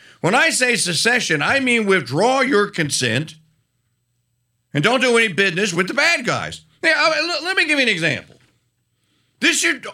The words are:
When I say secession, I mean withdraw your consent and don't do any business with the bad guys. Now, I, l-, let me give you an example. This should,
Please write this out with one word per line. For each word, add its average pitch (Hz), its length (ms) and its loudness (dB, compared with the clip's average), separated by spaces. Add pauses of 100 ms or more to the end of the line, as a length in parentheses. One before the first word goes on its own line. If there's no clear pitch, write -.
(220)
When 185 120 2
I 302 140 4
say 247 280 0
secession, 170 680 0
I 233 180 0
mean 240 240 0
withdraw 190 560 2
your 208 280 2
consent 139 680 -4 (1400)
and 147 100 0
don't 233 200 2
do 240 160 4
any 226 100 4
business 190 460 0
with 185 140 0
the - 60 -6
bad 302 300 0
guys. 117 380 -4 (200)
Now, 320 120 2
I, 302 240 2
l-, 320 260 -4
let 370 120 -4
me 370 100 2
give 302 120 0
you 269 40 2
an 247 80 0
example. 160 500 -4 (1000)
This 302 200 0
should, 311 340 -4